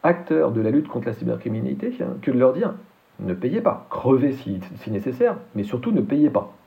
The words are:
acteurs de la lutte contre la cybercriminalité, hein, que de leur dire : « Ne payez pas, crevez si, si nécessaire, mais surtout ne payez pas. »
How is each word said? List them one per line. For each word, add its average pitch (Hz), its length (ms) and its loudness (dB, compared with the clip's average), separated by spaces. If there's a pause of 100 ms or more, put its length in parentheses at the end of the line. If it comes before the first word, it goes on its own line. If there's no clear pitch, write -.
acteurs 160 480 2
de 113 100 0
la 110 100 2
lutte 151 160 2
contre 117 200 -6
la 110 60 -4
cybercriminalité, 117 880 -4
hein, - 200 -4
que 269 100 -2
de 247 80 2
leur 127 140 6
dire : « 202 200 -2 (460)
Ne 180 140 -4
payez 180 280 -2
pas, - 280 -2
crevez 131 420 2
si, 98 280 -6 (160)
si - 160 -10
nécessaire, 131 440 0 (200)
mais 104 80 -2
surtout 123 280 -2
ne 208 100 4
payez 143 280 4
pas. » - 240 -2 (140)